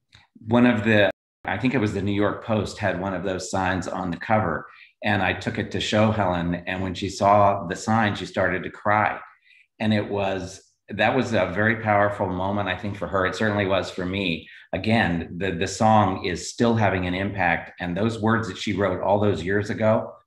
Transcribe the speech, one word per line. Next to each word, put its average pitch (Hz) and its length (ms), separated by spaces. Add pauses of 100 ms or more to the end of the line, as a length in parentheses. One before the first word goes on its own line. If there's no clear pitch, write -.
(460)
One 120 180
of 110 200
the, 104 260 (340)
I 95 140
think 123 160
it 139 40
was 110 140
the 95 80
New 101 140
York 101 280
Post 104 360
had 92 200
one 98 140
of 90 120
those 92 260
signs 92 360
on 92 240
the 82 60
cover, 92 500 (380)
and 101 160
I 92 140
took 110 240
it 101 140
to 95 80
show 107 300
Helen. 90 440 (120)
And 92 140
when 95 140
she 95 160
saw 101 560
the 92 100
sign, 110 380
she 92 100
started 90 380
to 95 80
cry. 104 500 (580)
And 107 140
it 104 160
was, 95 540 (260)
that 107 260
was 113 200
a 92 200
very 110 220
powerful 104 500
moment, 95 440
I 92 80
think, 104 180
for - 100
her. 92 200
It 92 100
certainly 104 300
was 92 240
for 90 160
me. 92 420 (240)
Again, 87 640
the, 95 140
the 90 160
song 104 580
is 90 240
still 117 260
having 95 320
an 90 80
impact. 92 640
And 87 160
those 110 240
words 110 300
that 92 80
she - 160
wrote 92 300
all 101 180
those 98 220
years 101 260
ago 110 460 (120)